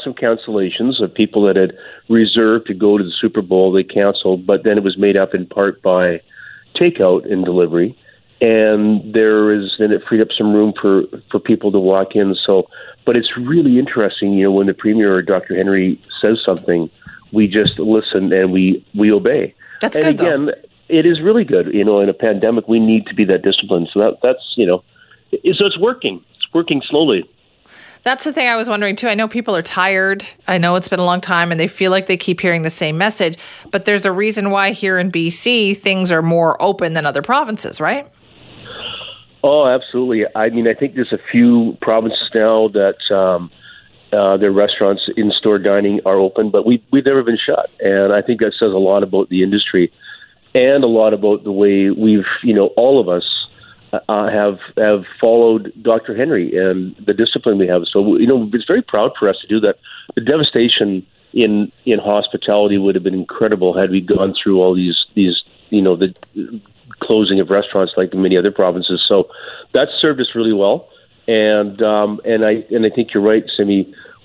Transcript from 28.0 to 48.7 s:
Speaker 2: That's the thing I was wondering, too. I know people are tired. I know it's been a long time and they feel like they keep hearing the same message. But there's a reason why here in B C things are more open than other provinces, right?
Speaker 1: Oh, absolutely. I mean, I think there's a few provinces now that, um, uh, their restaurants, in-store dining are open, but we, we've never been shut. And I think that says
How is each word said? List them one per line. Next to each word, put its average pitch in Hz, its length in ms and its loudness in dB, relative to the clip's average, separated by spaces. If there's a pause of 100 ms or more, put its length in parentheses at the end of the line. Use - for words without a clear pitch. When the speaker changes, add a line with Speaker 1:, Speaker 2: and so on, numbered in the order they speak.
Speaker 2:
That's 254 200 -2
the 302 100 -4
thing 269 140 -2
I 240 80 0
was 220 120 -4
wondering, 208 280 -2
too. 240 120 -6
I 220 60 -2
know 220 140 -2
people 220 280 -4
are 165 60 -2
tired. 190 640 -2 (220)
I 180 100 0
know 175 180 0
it's 185 140 -4
been 180 100 -2
a 180 60 0
long 180 160 0
time 175 300 -2
and 165 80 -2
they 165 80 0
feel 185 240 -2
like 190 160 -2
they 185 100 -2
keep 175 240 -4
hearing 170 220 -2
the 160 80 -4
same 156 260 -4
message. 185 400 -2 (320)
But 196 160 -4
there's 202 220 0
a 196 40 0
reason 208 380 -2
why 196 220 0
here 190 260 -4
in 180 140 -2
B 170 180 -2
C 208 460 0
things 190 360 -2
are 160 120 0
more 165 360 0
open 180 340 -2
than 160 120 -4
other 143 160 -2
provinces, 277 580 -4
right? 233 280 -4 (1400)
Speaker 1:
Oh, 143 240 4
absolutely. 127 580 0 (100)
I 110 140 0
mean, 117 180 0
I 113 60 2
think 139 220 -4
there's 123 180 -4
a 101 60 -6 (120)
few 120 500 4
provinces 113 520 -2
now 110 360 2
that, 98 280 0 (180)
um, 92 340 0 (640)
uh, 98 240 2
their 101 140 2
restaurants, 101 520 0 (120)
in-store 107 440 0
dining 101 460 0
are 95 120 2
open, 98 340 0
but - 140 2
we, 117 260 2
we've 135 140 2
never 135 180 2
been 113 200 -2
shut. - 260 -2 (100)
And 98 340 2
I 101 80 2
think 113 200 -2
that 104 180 0
says 110 140 2